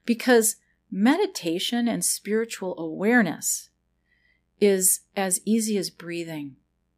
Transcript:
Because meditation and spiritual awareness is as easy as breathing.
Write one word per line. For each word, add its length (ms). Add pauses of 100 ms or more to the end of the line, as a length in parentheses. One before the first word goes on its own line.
Because 520 (360)
meditation 920
and 180
spiritual 720
awareness 920 (920)
is 420 (120)
as 300
easy 340
as 100
breathing. 680 (420)